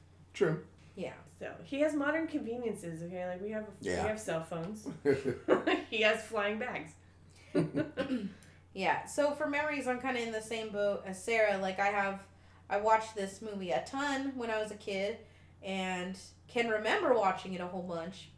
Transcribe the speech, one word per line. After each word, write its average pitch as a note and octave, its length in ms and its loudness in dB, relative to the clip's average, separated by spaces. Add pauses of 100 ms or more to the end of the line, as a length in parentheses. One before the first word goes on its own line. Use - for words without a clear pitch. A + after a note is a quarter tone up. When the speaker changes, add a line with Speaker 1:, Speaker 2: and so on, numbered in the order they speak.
(320)
Speaker 1:
True. D#3+ 320 2 (320)
Speaker 2:
Yeah. F3+ 160 -8 (260)
Speaker 3:
So, - 140 -10 (100)
he C4+ 180 -4
has D4 140 6
modern D4+ 320 2
conveniences, A3+ 760 -4
okay? F3+ 240 -4
Like, F3+ 160 -4
we G#3 80 -4
have, G#3+ 160 -4 (140)
Speaker 1:
Yeah. F#3 220 0
Speaker 3:
we G#3 60 2
have G#3+ 100 -2
cell E3 240 -2
phones. E3+ 460 -6 (160)
Speaker 1:
<laughs> - 800 4
Speaker 3:
<laughs> - 60 -16
He A3 120 0
has G#3+ 200 6
flying G#3+ 360 0
bags. A3+ 340 -6 (600)
<laughs> E3 100 6 (1080)
Speaker 2:
Yeah, F#3 340 0
so D4 260 2
for D4 160 0
memories, C#4+ 400 0
I'm B3 120 0
kinda B3+ 220 -2
in A3+ 100 -4
the A3 80 -2
same A3 300 -6
boat G3+ 340 2
as F#3+ 180 -8
Sarah. G#3+ 360 4
Like, F#3+ 220 -2
I G3+ 80 4
have, G3 320 0 (480)
I G3+ 100 2
watched A3 380 4
this G3 260 -6
movie G3 300 -4
a - 120 2
ton C#4 520 -2
when A#3+ 140 -4
I A3 120 0
was G#3+ 80 -4
a G3+ 60 -8
kid G3+ 420 -2 (440)
and F#3 540 -4 (300)
can A#3 220 0
remember B3 460 2
watching F#3+ 400 2
it F3 60 -6
a F3 60 -4
whole F3+ 160 -6
bunch, F3 560 -8